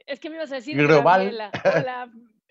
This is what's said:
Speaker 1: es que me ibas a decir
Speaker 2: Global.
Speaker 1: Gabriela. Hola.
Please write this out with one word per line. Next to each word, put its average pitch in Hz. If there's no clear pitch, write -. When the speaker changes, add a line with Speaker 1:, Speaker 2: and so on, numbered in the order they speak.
Speaker 1:
es 285
que 320
me 320
ibas 302
a 277
decir 262
Speaker 2:
Global. 151
Speaker 1:
Gabriela. 214
Hola. 247